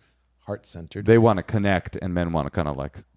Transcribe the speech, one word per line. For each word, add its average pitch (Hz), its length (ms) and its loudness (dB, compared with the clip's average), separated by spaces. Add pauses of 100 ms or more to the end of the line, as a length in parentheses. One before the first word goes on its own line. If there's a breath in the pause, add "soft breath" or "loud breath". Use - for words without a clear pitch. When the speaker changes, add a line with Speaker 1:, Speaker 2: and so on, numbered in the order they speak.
(460)
Speaker 1:
heart-centered. 101 580 -12
Speaker 2:
They 110 140 8
wanna 110 240 4
connect, 101 540 -2
and 90 180 -6
men 87 180 -2
wanna 73 180 -2
kinda, 73 220 -4
like, 69 240 -10 (200)